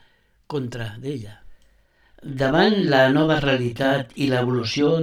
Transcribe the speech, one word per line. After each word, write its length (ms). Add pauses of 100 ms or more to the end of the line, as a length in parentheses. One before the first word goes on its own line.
(460)
contra 440 (100)
d'ella. 380 (800)
Davant 540 (160)
la 240
nova 260
realitat 760
i 120
l'evolució 720